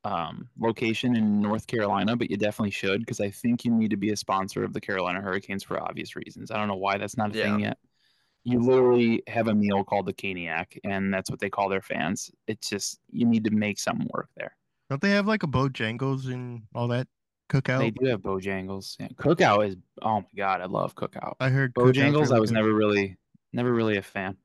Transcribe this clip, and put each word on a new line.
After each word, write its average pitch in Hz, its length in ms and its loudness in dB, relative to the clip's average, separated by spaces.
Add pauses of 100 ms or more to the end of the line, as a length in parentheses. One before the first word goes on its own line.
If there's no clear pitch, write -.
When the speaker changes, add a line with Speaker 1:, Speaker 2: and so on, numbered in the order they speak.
Speaker 1:
um, 87 460 -6 (100)
location 113 560 0
in 104 260 4
North 104 260 -2
Carolina, 101 480 0
but - 160 -4
you 104 60 -2
definitely 104 340 -2
should, 98 340 -2
'cause - 140 -8
I 101 100 0
think 120 360 -2
you 117 60 2
need 110 200 4
to 107 60 0
be 104 140 0
a 101 40 -2
sponsor 98 480 -2
of 98 100 -4
the 104 80 -6
Carolina 92 400 -2
Hurricanes 98 420 -4
for - 180 -6
obvious - 340 -8
reasons. - 360 -14
I 113 60 -4
don't 107 100 -2
know 101 100 -4
why 98 200 0
that's 101 200 -6
not 104 140 -2
a - 20 -12
thing 104 260 0
Speaker 2:
Yeah. 104 100 -2
Speaker 1:
yet. - 80 -8 (680)
You 120 160 2
literally 123 680 6
have 113 200 0
a 110 80 2
meal 101 280 2
called 98 220 -2
the 98 80 -6
Caniac, 87 680 -6
and 98 300 -2
that's 92 160 -2
what - 100 -8
they 101 120 -2
call 101 180 0
their 95 120 0
fans. - 500 -4 (160)
It's - 220 -6
just, - 300 -6 (120)
you 120 160 0
need 113 160 2
to 107 80 0
make 107 260 0
something - 340 -4
work - 240 -8
there. - 200 -12 (340)
Speaker 3:
Don't 143 120 -4
they 202 100 2
have, 202 160 2
like, 214 160 0
a 170 40 -2
Bojangles 131 840 -2
and 123 300 -10 (140)
all 120 140 0
that 123 180 0 (420)
cookout? 135 300 0
Speaker 1:
They 117 120 2
do 127 140 -2
have 117 160 2
Bojangles. 98 800 -4
Yeah, - 100 -10
cookout 127 580 4
is, 95 80 -6 (280)
oh 107 180 0
my 87 140 -16
God, 95 260 -2
I 92 40 -6
love - 300 -2
cookout. - 440 -8
Speaker 3:
I 131 100 2
heard 131 240 2
cookout's 123 240 6
Speaker 1:
Bojangles, 143 160 6 (120)
Speaker 3:
really 127 100 4
Speaker 1:
I 113 40 8
was 110 120 4
Speaker 3:
good. 113 40 2
Speaker 1:
never 110 180 4
really, 104 440 2 (360)
never 123 200 0
really 110 240 2
a 95 60 0
fan. 95 420 -6